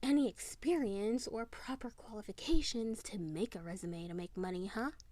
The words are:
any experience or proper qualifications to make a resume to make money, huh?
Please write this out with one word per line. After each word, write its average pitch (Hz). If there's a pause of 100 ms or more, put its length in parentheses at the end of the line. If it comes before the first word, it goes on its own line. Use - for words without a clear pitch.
any 277
experience 233
or 226
proper 262
qualifications 226
to 214
make 165
a 170
resume 170
to 170
make 175
money, 185
huh? 226 (220)